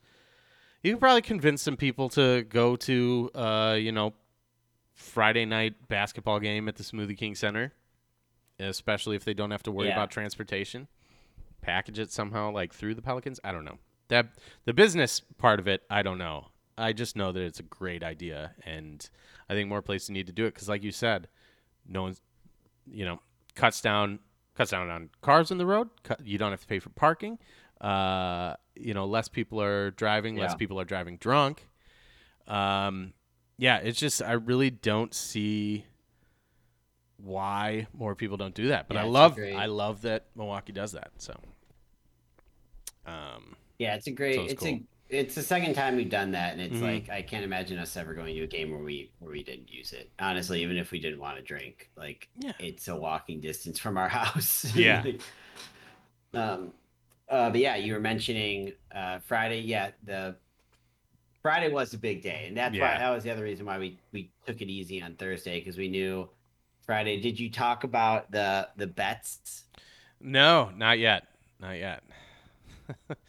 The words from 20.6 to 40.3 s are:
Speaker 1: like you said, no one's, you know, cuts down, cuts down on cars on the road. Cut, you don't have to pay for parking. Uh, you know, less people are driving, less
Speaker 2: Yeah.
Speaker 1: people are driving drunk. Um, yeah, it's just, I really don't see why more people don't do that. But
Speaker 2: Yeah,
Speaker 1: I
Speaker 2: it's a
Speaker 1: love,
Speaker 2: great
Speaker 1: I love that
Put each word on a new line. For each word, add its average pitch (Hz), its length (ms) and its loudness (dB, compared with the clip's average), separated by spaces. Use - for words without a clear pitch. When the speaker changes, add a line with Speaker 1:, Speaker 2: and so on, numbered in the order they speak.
Speaker 1:
like 104 140 -4
you 104 100 -6
said, 101 360 -2
no 92 160 -4
one's, 92 200 -8
you 104 140 -8
know, 87 160 -6
cuts - 260 4
down, 104 380 2
cuts - 160 2
down 92 200 -2
on 85 200 -8
cars 156 300 6
on 185 80 -2
the 180 80 2
road. 214 220 2
Cut, - 240 -4
you 101 120 -4
don't 104 120 0
have 95 100 -6
to - 60 -20
pay 101 120 -2
for - 120 -10
parking. 165 480 2
Uh, 92 760 0
you 117 200 -6
know, 98 120 -2
less 110 220 -2
people 110 320 -4
are 101 320 0
driving, 107 440 0
less 95 160 -2
Speaker 2:
Yeah. 85 40 -6
Speaker 1:
people 95 240 -4
are 92 40 -2
driving 87 320 -6
drunk. 139 520 2
Um, 98 640 0
yeah, 127 220 4
it's 110 200 -2
just, 147 240 0
I 113 100 -2
really 123 380 2
don't 113 440 0
see 104 720 -2
why 101 760 -2
more 107 220 -4
people 101 220 -6
don't 95 180 -6
do 113 140 0
that. 127 200 0
But - 60 -6
Speaker 2:
Yeah, 104 80 0
Speaker 1:
I 107 40 0
Speaker 2:
it's 113 40 0
a - 20 0
Speaker 1:
love, 147 220 10
Speaker 2:
great 101 200 -6
Speaker 1:
I 101 120 -2
love 104 360 -2
that 110 240 -2